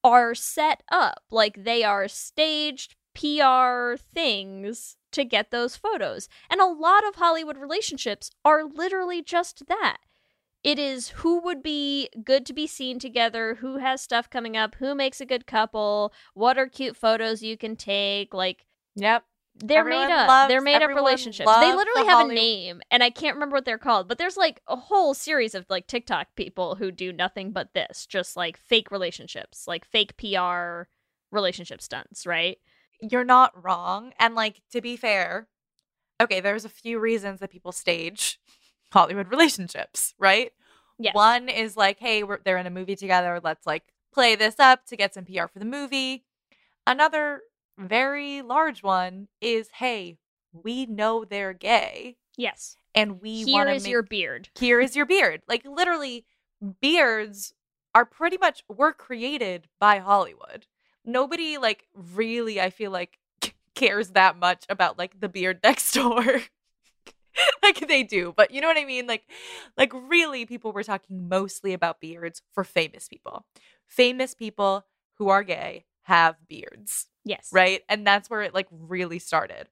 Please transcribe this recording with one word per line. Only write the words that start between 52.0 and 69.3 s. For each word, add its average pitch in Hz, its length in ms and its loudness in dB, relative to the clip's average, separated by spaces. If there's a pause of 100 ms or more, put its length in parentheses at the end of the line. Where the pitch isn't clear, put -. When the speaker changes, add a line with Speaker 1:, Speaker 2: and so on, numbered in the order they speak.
Speaker 1:
Yes. - 400 -10 (160)
Speaker 2:
And 208 260 2
we 220 220 -12
Speaker 1:
Here 254 100 -2
Speaker 2:
wanna 285 200 2
Speaker 1:
is 269 100 -4
Speaker 2:
make 247 80 -6
Speaker 1:
your 240 120 0
beard. 190 520 -8
Speaker 2:
Here 240 260 4
is 262 160 2
your 294 80 2
beard." 269 420 2
Like, 233 200 -4
literally, 285 580 -2 (560)
beards 226 720 0 (420)
are 233 120 8
pretty 349 320 -4
much, 349 300 -2
were 269 260 0
created 233 720 -8 (100)
by 202 200 4
Hollywood. 190 680 -2 (420)
Nobody, 294 480 -2
like, 226 380 -4
really, 214 640 -6
I 185 100 0
feel 202 200 -10
like, 180 280 -10 (220)
<laughs> - 140 -10 (220)
cares 208 340 0
that 185 280 6
much 180 300 0
about, 185 300 0
like, 185 220 -10
the 202 80 -6
beard 180 320 -4
<laughs> - 40 -4
next - 280 4
door. 240 540 2
<laughs> - 40 -20 (1120)
Like, 359 240 4
they 277 160 2
do, 180 320 -4
but 214 160 6
you 277 120 -6
know 311 60 0
what 320 100 2
I 294 80 -4
mean? 254 200 -8
Like, 226 220 -6 (480)